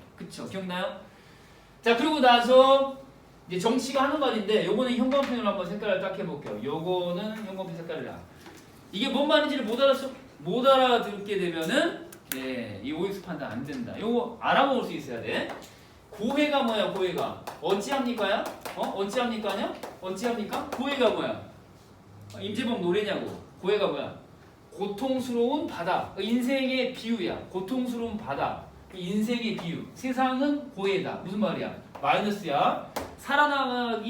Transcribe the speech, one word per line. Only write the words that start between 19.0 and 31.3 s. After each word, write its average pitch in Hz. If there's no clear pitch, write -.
어찌합니까? 208
고해가 254
뭐야? 147
어, -
임재범 220
노래냐고. 175
고해가 196
뭐야? -
고통스러운 254
바다. 170
인생의 254
비유야. 220
고통스러운 233
바다. -
인생의 214
비유. 165
세상은 262
고해다. 196
무슨 196